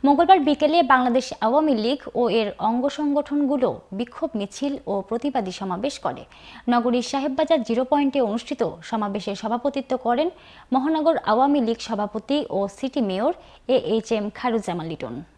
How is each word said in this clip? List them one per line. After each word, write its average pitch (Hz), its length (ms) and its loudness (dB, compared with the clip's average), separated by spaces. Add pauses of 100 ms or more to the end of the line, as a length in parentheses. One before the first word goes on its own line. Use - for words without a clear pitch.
মঙ্গলবার 339 340 6
বিকেলে 302 440 4
বাংলাদেশ 254 580 2
আওয়ামী 277 340 4
লীগ 233 400 -2
ও 233 140 2
এর 214 280 0
অঙ্গ 240 320 0
সংগঠনগুলো 285 920 0 (100)
বিক্ষোভ 240 440 -6
মিছিল 269 420 -6 (100)
ও 196 220 -4
প্রতিবাদী 233 420 -4
সমাবেশ 190 480 -6
করে। - 260 -6 (440)
নগরীর 240 320 2
সাহেববাজার 277 640 0
জিরো 233 200 0
পয়েন্টে 277 380 2
অনুষ্ঠিত 226 480 -2 (140)
সমাবেশে 208 520 -4
সভাপতিত্ব 247 640 -4
করেন 247 320 0 (440)
মহানগর 311 520 2
আওয়ামী 269 360 4
লীগ 226 160 0
সভাপতি 220 720 -4
ও 196 180 -2
সিটি 262 340 -4
মেয়র 208 320 0 (340)
এ 254 100 2
এইচ 226 340 0
এম 214 220 -2
খায়রুজ্জামান 196 540 -4
লিটন। 135 340 -8 (160)